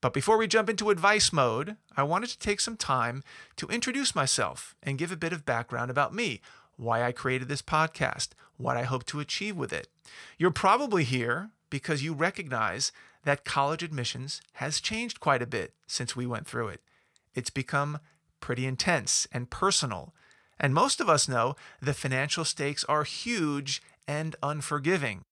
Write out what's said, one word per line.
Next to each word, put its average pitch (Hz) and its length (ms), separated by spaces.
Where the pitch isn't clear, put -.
But 127 120
before 220 240
we 220 100
jump 214 220
into 214 220
advice 202 420
mode, 143 460
I 135 60
wanted 185 260
to - 100
take 208 220
some 233 160
time 127 480
to - 120
introduce 247 460
myself - 680
and 139 160
give 165 120
a 180 60
bit 165 160
of 160 140
background 120 440
about 135 220
me, 190 300
why 117 260
I 123 80
created 127 380
this 143 140
podcast, - 680
what 127 180
I 120 60
hope 127 240
to 147 140
achieve 196 360
with 143 160
it. - 160
You're 175 140
probably 208 540
here 127 440
because 143 320
you 160 100
recognize 135 800
that 143 240
college 151 360
admissions 135 600
has 147 220
changed 220 420
quite 135 200
a 123 60
bit 107 260
since - 280
we 123 120
went 120 200
through 120 220
it. - 140
It's 127 140
become 147 500
pretty 127 260
intense 131 680
and 123 160
personal. 151 640
And 135 140
most 247 260
of 240 80
us 147 220
know 123 260
the 135 140
financial 139 500
stakes 143 400
are 147 200
huge 147 760
and 151 360
unforgiving. 143 880